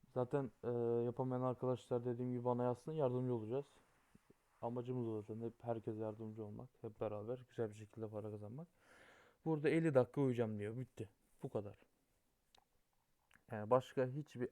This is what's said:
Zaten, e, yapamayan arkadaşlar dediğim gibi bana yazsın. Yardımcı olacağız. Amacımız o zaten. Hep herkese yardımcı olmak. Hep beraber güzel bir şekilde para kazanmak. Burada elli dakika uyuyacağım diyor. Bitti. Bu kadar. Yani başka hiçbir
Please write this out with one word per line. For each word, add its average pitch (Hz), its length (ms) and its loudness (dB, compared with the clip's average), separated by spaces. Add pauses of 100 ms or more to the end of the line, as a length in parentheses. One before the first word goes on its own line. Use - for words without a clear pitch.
Zaten, 131 420 0 (140)
e, 120 60 0 (340)
yapamayan 127 380 0
arkadaşlar 127 640 0
dediğim 123 280 -2
gibi 123 120 -2
bana 123 180 4
yazsın. 123 300 0
Yardımcı 127 420 2
olacağız. 117 320 -2 (920)
Amacımız 120 480 -2
o 110 120 -2
zaten. 110 200 -8
Hep 117 240 -6
herkese 113 360 -2
yardımcı 110 440 -6
olmak. 110 240 -10 (120)
Hep 113 200 -12
beraber 107 380 -4 (100)
güzel 113 220 -4
bir 104 80 -14
şekilde 110 300 -10
para 107 220 -6
kazanmak. 107 380 -10 (760)
Burada 156 240 2
elli 160 260 6
dakika 127 260 6
uyuyacağım 117 380 2
diyor. 107 180 -4
Bitti. 120 320 -8 (340)
Bu 135 60 -8
kadar. 101 280 -4 (1700)
Yani 107 200 -4
başka 127 360 4
hiçbir 127 460 -4